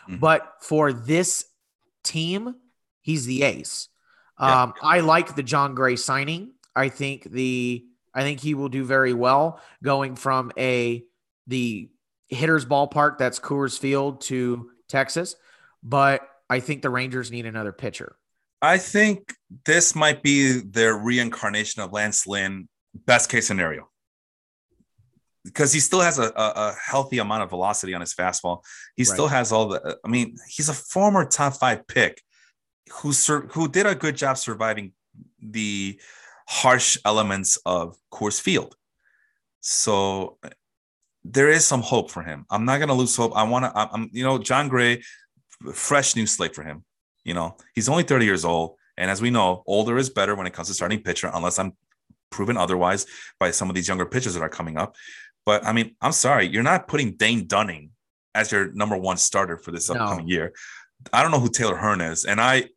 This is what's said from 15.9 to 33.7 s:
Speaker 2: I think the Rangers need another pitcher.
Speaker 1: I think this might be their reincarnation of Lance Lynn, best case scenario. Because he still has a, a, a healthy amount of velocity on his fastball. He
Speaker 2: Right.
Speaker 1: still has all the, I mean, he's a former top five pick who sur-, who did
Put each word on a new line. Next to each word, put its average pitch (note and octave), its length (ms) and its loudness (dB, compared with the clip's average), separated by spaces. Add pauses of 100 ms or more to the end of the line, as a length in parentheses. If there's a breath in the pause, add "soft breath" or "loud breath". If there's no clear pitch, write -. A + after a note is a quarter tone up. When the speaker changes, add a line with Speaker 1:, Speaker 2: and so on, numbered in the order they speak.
Speaker 2:
I B2+ 120 0
think C#3 220 -6
the C#3 80 -2
Rangers B2+ 400 -4
need A#2 160 -10
another A2 260 -8
pitcher. - 440 -12 (460)
Speaker 1:
I E3+ 160 4
think G#3 560 0 (320)
this E3 280 4
might D3+ 280 2
be C#3 380 4
their A2 360 2
reincarnation A2 840 -2
of F#2 100 -8
Lance G#2 340 -2
Lynn, F#2+ 420 -4 (260)
best A#2+ 360 4
case A#2 160 2
scenario. F2 440 -2 (1500)
Because C#3+ 300 0
he D#3 60 2
still F#3 200 2
has E3+ 180 2
a, A2 160 0
a, G#2+ 220 0
a G#2+ 260 -2
healthy C3+ 360 -2
amount G#2+ 240 -2
of F2 80 -6
velocity F#2 420 -2
on F2 80 -6
his E2+ 140 -8
fastball. F2+ 480 -4 (340 loud breath)
He B2+ 60 2
Speaker 2:
Right. A2+ 100 2
Speaker 1:
still D3 160 2
has B2 240 0
all A2 160 2
the, E2 340 -6
I - 60 -12
mean, A#2+ 280 -2 (120)
he's D3+ 220 -4
a - 20 -4
former F#3 540 2
top C#3 300 0
five A#2+ 300 0
pick - 360 0 (680 soft breath)
who D3 220 -6
sur-, C#3+ 360 0
who E3 200 -2
did F#3 160 2